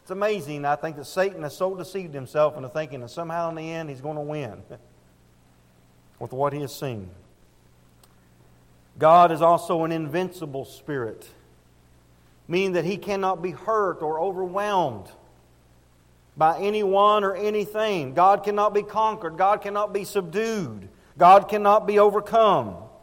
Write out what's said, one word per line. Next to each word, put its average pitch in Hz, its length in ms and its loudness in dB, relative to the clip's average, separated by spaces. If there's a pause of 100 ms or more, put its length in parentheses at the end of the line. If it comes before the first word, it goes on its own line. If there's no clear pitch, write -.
It's - 100 -20
amazing, 185 540 -4
I 147 100 0
think, 160 200 -10
that 139 100 -14
Satan 185 380 -4
has 143 120 -10
so 190 200 -4
deceived 170 400 -10
himself 147 420 0
into 131 100 -12
thinking 139 340 -8
that 117 100 -14
somehow 170 380 -6
in 160 60 -10
the 160 160 -10
end 160 200 -10
he's 123 100 -14
gonna 151 220 -8
win 131 480 -10
<laughs> - 1500 -20
with 120 140 -14
what 139 180 -2
he 147 100 -8
has 135 140 -10
seen. 107 360 -10 (1900)
God 165 340 8
is 160 120 0
also 165 400 2
an 165 80 -4
invincible 160 760 -6
spirit, 123 640 -10 (1200)
meaning 190 240 -2
that 170 140 -2
He 196 120 -4
cannot 190 460 -4
be 185 80 -6
hurt 185 500 -4
or 156 180 -4
overwhelmed 180 880 -4 (1300)
by 156 200 4
anyone 202 680 2
or 190 100 -2
anything. 208 800 -4
God 190 320 4
cannot 208 280 0
be 208 80 0
conquered. 208 560 -4
God 202 240 2
cannot 202 320 -6
be 202 120 -6
subdued. 175 840 -6 (300)
God 190 320 10
cannot 208 360 4
be 202 140 4
overcome. 202 800 4 (260)